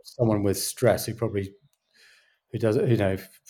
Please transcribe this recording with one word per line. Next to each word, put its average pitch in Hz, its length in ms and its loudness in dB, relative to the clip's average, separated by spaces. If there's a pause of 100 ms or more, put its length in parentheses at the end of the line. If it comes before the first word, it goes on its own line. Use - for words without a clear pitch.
someone 110 380 0
with 101 160 0
stress - 480 0
who 110 80 -6
probably, 101 400 -6 (1000)
who 113 60 -6
does, 110 200 2
you 139 200 2
know, 98 140 2
f-, - 180 -6 (200)